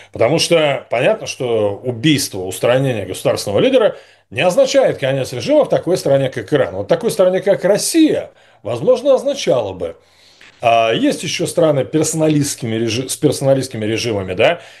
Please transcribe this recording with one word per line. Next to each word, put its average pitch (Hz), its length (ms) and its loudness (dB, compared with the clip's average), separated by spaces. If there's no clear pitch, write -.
Потому 120 260 2
что 151 520 0
понятно, 139 360 0
что 107 560 -2
убийство, 123 580 -2
устранение 117 640 0
государственного 104 540 -2
лидера 269 360 2
не 117 120 -2
означает 220 560 2
конец 135 340 -2
режима 220 320 2
в - 40 -2
такой 165 280 0
стране, 139 320 2
как 117 240 -6
Иран. 127 220 0
Вот 98 100 -6
в - 40 -12
такой 190 220 0
стране, 185 300 2
как 190 240 0
Россия, 190 640 2
возможно, 220 520 2
означало 165 580 -2
бы. 87 240 -8
А 113 320 4
есть 262 300 0
еще 165 240 -4
страны 151 380 0
персоналистскими 151 880 -2
режи-, 117 340 -2
с - 80 -6
персоналистскими 135 680 0
режимами, 101 500 -4
да, 156 260 2